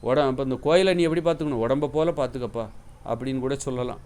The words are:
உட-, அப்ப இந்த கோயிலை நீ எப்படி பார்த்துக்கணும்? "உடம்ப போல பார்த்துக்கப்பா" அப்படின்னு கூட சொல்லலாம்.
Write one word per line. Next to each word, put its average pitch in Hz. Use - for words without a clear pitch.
உட-, 135
அப்ப 135
இந்த 131
கோயிலை 185
நீ 175
எப்படி 165
பார்த்துக்கணும்? 151
"உடம்ப 143
போல 156
பார்த்துக்கப்பா" 123
அப்படின்னு 131
கூட 131
சொல்லலாம். 123